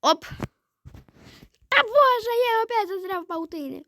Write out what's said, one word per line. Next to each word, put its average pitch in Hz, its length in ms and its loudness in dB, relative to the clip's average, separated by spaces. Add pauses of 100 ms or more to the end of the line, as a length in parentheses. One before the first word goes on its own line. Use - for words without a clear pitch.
Оп! 311 240 2 (1400)
Та 554 140 4
боже, 494 480 4 (180)
я 453 160 2
опять 440 240 -2
застряв 370 340 -6
в 339 40 -14
паутині. 311 600 -8